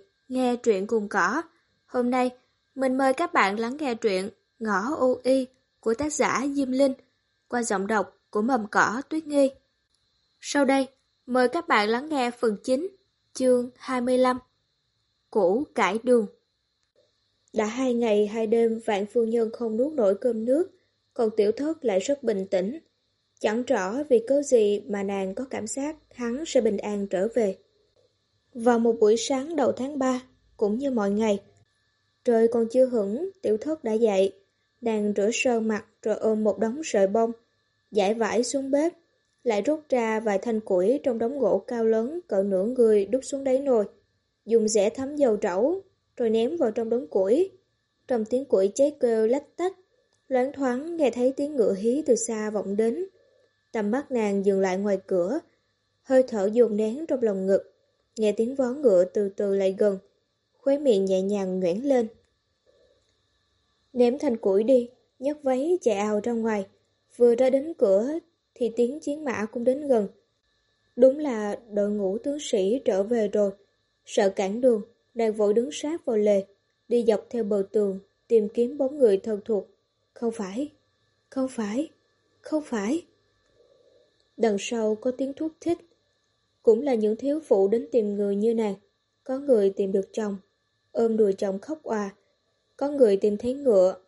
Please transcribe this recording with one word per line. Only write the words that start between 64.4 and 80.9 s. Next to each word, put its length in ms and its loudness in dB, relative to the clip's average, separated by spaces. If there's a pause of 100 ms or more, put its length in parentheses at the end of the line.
đi, 260 4 (300)
nhấc 240 -6
váy 380 0
chạy 140 0
ào 280 -2
ra 80 -4
ngoài, 340 -2 (520)
vừa 180 6
ra 140 2
đến 280 0
cửa 420 2 (340)
thì 220 -4
tiếng 240 -2
chiến 240 -6
mã 220 -4
cũng 180 -8
đến 240 0
gần. 200 2 (880)
Đúng 240 6
là 400 -4 (120)
đội 180 0
ngũ 280 -2
tướng 220 -6
sĩ 460 0
trở 180 2
về 240 0
rồi. 240 0 (540)
Sợ 240 2
cản 320 -4
đường, 200 4 (340)
nàng 180 -2
vội 200 2
đứng 180 0
sát 340 -8
vào 120 -2
lề, 280 2 (420)
đi 200 0
dọc 220 2
theo 140 -4
bờ 280 -2
tường, 280 0 (280)
tìm 220 2
kiếm 280 -2
bóng 200 -4
người 200 4
thân 280 -6
thuộc. 220 -4 (460)
Không 180 -6
phải, 380 -8 (600)